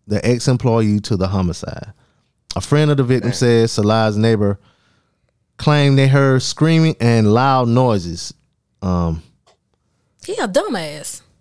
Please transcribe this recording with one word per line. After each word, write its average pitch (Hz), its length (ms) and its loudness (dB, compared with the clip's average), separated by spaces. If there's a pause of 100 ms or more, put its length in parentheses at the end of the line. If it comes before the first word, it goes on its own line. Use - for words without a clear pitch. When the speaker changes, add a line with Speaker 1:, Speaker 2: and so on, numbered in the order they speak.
Speaker 1:
the 101 180 -4
ex-employee 113 760 0
to 104 160 -4
the 95 100 -2
homicide. 95 640 -6 (640)
A 107 60 -6
friend 151 280 2
of 147 80 2
the 135 60 0
victim 120 280 0
Speaker 2:
Damn. - 60 -6
Speaker 1:
says 117 360 2
Saleh's 110 440 0
neighbor 104 400 0 (1000)
claimed 143 400 2
they 135 100 4
heard 135 340 2
screaming 160 580 0
and 113 340 2
loud 131 340 2
noises. 110 680 -2 (480)
Um, 87 420 -2 (1040)
Speaker 3:
He 359 120 -10
a 427 100 -6
dumbass. 185 760 -6 (200)